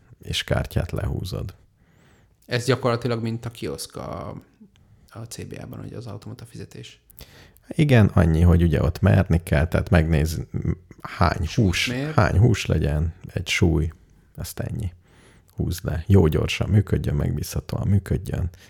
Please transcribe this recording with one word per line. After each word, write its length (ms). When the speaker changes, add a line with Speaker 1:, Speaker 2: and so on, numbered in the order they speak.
Speaker 1:
és 220
kártyát 480
lehúzod. 640
Speaker 2:
Ez 200
gyakorlatilag 560
mint 240
a 60
kioszk 440
a, 400
a 100
C 280
B 160
A-ban, 160
ugye 180
az 100
automata 380
fizetés. 540
Speaker 1:
Igen, 460
annyi, 280
hogy 220
ugye 200
ott 180
merni 420
kell, 240
tehát 220
megnéz, 500
m, 180
hány 440
Speaker 2:
Súlyt 220
Speaker 1:
hús, 200
Speaker 2:
mér. 260
Speaker 1:
hány 240
hús 280
legyen, 480
egy 140
súly, 440
azt 240
ennyi. 340
Húzd 300
le. 220
Jó 200
gyorsan 420
működjön, 460
megbízhatóan 720
működjön. 640